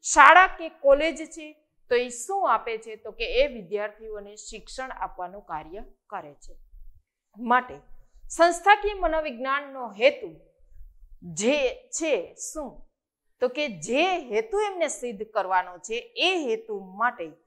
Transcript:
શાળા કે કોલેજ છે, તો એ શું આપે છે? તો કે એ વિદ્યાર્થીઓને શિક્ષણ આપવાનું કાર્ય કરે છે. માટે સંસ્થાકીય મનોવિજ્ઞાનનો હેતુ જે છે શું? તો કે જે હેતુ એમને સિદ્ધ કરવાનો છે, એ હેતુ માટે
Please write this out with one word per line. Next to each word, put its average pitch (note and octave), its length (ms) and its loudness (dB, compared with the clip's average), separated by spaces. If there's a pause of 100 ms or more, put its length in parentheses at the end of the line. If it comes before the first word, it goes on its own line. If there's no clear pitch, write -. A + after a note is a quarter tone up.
શાળા E4 540 10
કે E4 80 -10 (180)
કોલેજ C#4+ 340 4 (180)
છે, D#4 120 -16 (420)
તો B3 60 2
એ B3 140 0
શું F#4+ 400 -4
આપે A3+ 240 0 (100)
છે? A3+ 120 -16
તો G#3+ 160 -16
કે A3+ 140 -6 (140)
એ C#4+ 160 4
વિદ્યાર્થીઓને G#3 800 -10
શિક્ષણ B3+ 560 -14
આપવાનું F#3 580 -12
કાર્ય D#3+ 320 -12 (300)
કરે D#3 300 -14
છે. - 100 -18 (840)
માટે A#3+ 400 0 (480)
સંસ્થાકીય G4+ 760 4
મનોવિજ્ઞાનનો C#4 800 -4 (100)
હેતુ G#3 360 2 (1080)
જે B3 180 4 (400)
છે D#4 160 0 (240)
શું? C#4+ 340 -10 (720)
તો A#3+ 40 0 (100)
કે D4+ 80 -2 (220)
જે C4 180 2 (260)
હેતુ G4 260 -2 (120)
એમને F4 200 -2
સિદ્ધ A#3 360 -8 (100)
કરવાનો F#3 400 0 (120)
છે, A3 100 -6 (320)
એ - 20 4 (160)
હેતુ A3 280 -4 (240)
માટે A#3 280 -2 (200)